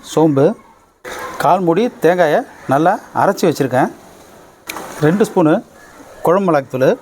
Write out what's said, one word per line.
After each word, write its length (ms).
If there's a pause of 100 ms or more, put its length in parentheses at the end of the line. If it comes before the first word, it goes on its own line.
(120)
சோம்பு, 340 (960)
கால் 240
மூடி 160 (200)
தேங்காயை 360 (340)
நல்லா 180 (300)
அரைச்சி 260
வச்சுருக்கேன். 420 (1160)
ரெண்டு 240
ஸ்பூனு 240 (720)
குழம்பு 240
மிளகாத்தூள். 400 (120)